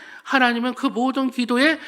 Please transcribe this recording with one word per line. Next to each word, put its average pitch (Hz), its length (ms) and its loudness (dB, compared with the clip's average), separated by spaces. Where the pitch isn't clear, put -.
하나님은 240 500 2
그 262 120 -4
모든 254 440 0
기도에 247 580 2